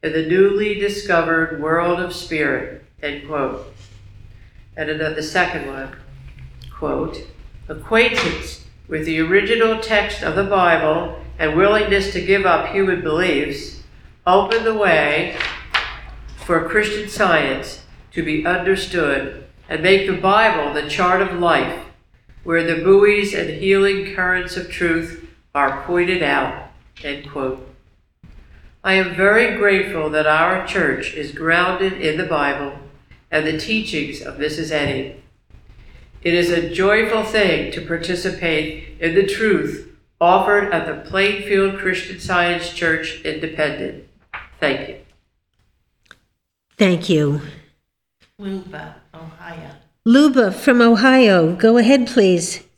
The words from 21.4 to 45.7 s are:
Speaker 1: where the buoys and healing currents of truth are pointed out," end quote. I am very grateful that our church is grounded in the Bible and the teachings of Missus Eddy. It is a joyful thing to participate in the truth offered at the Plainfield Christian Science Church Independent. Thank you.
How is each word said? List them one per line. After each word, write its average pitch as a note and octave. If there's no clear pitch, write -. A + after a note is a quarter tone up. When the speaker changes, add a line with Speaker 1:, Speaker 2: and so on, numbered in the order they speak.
Speaker 1:
where E3
the E3
buoys G3+
and -
healing G3
currents F3+
of F3
truth E3
are C#3
pointed F3
out," C3+
end C#3+
quote. C3
I F#3+
am F#3
very G#3
grateful F#3+
that D3+
our F3
church -
is C#3+
grounded F3+
in D#3
the F3
Bible C#3+
and D#3
the D#3+
teachings G#3+
of -
Missus D3+
Eddy. C#3
It E3+
is E3+
a E3
joyful G#3+
thing F3+
to E3+
participate E3
in E3
the G3
truth G3
offered G3
at E3
the -
Plainfield G3
Christian F#3
Science F3
Church E3
Independent. D#3
Thank -
you. -